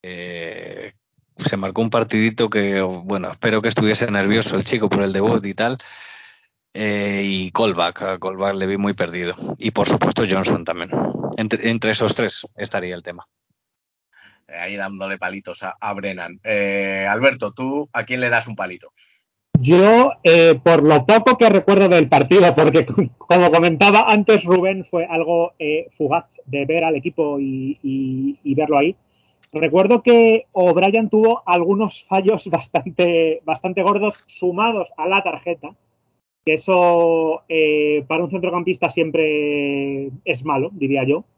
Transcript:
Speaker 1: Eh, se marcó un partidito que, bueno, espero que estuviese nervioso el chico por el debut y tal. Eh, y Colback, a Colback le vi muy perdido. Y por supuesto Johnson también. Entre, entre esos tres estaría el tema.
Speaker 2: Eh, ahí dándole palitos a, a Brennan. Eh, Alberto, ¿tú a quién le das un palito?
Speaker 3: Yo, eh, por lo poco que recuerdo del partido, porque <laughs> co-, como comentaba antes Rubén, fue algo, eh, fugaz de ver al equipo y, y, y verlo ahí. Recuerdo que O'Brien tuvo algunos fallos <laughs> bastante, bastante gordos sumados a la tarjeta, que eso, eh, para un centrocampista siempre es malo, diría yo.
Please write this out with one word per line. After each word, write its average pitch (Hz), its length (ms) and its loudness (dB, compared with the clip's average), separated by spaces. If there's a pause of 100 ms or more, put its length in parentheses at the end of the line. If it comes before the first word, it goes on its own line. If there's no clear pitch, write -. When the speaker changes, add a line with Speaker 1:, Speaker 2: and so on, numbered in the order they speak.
Speaker 1:
Eh, 87 880 -14 (440)
se - 200 -4
marcó 98 260 -4
un 113 80 -2
partidito 113 600 0
que, 101 320 0
bueno, 92 480 -6
espero 110 320 -2
que 113 60 -2
estuviese 110 420 0
nervioso 104 460 0
el 95 80 -4
chico 107 240 -2
por 98 140 0
el 98 100 -2
debut 104 320 -2
y 98 100 -8
tal. 120 240 -4 (960)
Eh, 101 500 -4
y 95 260 -4
Colback, 90 520 -2
a 95 160 -6
Colback 95 360 -6
le 95 120 -4
vi 98 120 -2
muy 101 160 -2
perdido. 87 400 -6 (240)
Y 110 140 -6
por 101 160 -2
supuesto 95 400 0
Johnson 92 360 -2
también. 85 260 -8 (460)
Entre, 110 340 -4
entre 113 200 -2
esos 107 240 0
tres - 320 -6 (100)
estaría 92 380 -8
el 85 80 -14
tema. 87 240 -16 (1200)
Speaker 2:
Eh, 80 80 -20
ahí 92 200 -10
dándole 98 420 -8
palitos 95 440 -10
a, 92 180 -10
a 104 140 -8
Brennan. 95 500 -10
Eh, 98 640 -4
Alberto, 117 440 0
¿tú 139 400 -6
a 117 120 -6
quién 127 160 -6
le 123 100 -2
das 117 180 0
un 104 80 -12
palito? 90 360 -12 (680)
Speaker 3:
Yo, 202 520 6 (120)
eh, 165 380 6
por 165 200 6
lo 147 240 6
poco 226 300 4
que 226 140 6
recuerdo 196 380 4
del 165 200 4
partido, 160 460 6
porque 147 320 4
<laughs> - 0 -
co-, 127 220 -2 (100)
como 175 320 4
comentaba 175 600 4
antes 214 340 4
Rubén, 185 400 0
fue 170 200 -4
algo, 170 540 -2
eh, 151 380 -4
fugaz 156 380 -2 (120)
de 143 180 -4
ver 160 200 0
al 160 120 0
equipo 147 420 -4
y, 135 440 -6
y, 135 600 -4
y 139 120 -4
verlo 151 240 0
ahí. 160 180 0 (560)
Recuerdo 180 500 2
que 226 500 4
O'Brien 190 580 2
tuvo 226 360 2
algunos 180 640 0
fallos 190 380 0
<laughs> 190 40 -10
bastante, 165 920 0
bastante 180 380 -4
gordos 202 440 0
sumados 196 720 -2
a 156 100 -6
la 196 160 0
tarjeta, 170 540 -8 (680)
que 156 100 2
eso, 170 920 2
eh, 151 600 0
para 165 160 -2
un 147 60 -6
centrocampista 180 600 -2
siempre 147 1200 -2 (140)
es 135 200 -6
malo, 147 280 -4
diría 139 320 -2
yo. 147 200 -2 (140)